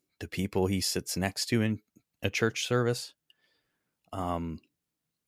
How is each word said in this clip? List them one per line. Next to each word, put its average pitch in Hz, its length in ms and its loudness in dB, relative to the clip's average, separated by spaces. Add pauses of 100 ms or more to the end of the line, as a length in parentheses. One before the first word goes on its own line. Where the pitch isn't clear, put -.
(200)
the - 100 -10
people 92 380 2
he 98 120 2
sits - 380 -2
next 95 300 -2
to 117 140 4
in 107 200 2 (400)
a 98 80 0
church - 360 0
service. 120 480 0 (1000)
Um, 85 460 -2 (680)